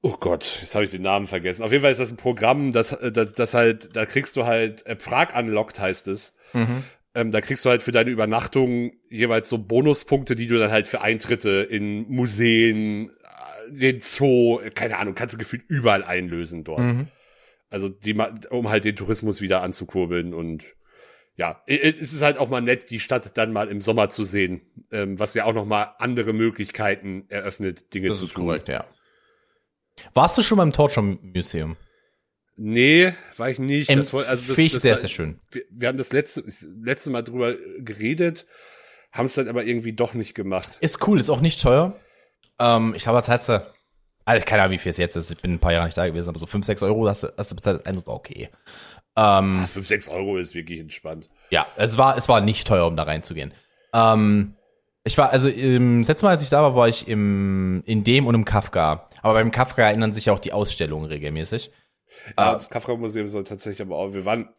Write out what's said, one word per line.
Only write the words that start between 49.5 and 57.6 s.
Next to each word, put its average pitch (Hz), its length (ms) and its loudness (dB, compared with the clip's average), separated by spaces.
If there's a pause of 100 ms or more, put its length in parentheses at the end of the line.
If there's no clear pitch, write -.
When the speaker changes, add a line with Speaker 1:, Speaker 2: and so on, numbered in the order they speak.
Speaker 1:
Ah, - 20 -4
fünf, 95 220 -10
sechs 107 200 -2
Euro 95 280 -4
ist 90 180 -8
wirklich 85 260 -10
entspannt. 80 500 -16 (200)
Speaker 2:
Ja, 80 160 0 (100)
es 113 220 0
war, 135 180 6
es 120 120 0
war 117 120 8
nicht 104 280 0
teuer, 90 180 4
um 82 100 -2
da 80 80 -2
reinzugehen. 78 480 -6 (420)
Ähm, 107 600 4 (480)
ich - 160 -2
war, 143 120 6
also, 131 180 4
ähm, 123 520 4
das 117 80 2
letzte 156 180 2
Mal, 190 60 6
als 156 100 2
ich 135 80 -6
da 143 120 6
war, 135 140 4
war 120 120 6
ich - 200 -2
im, 98 760 0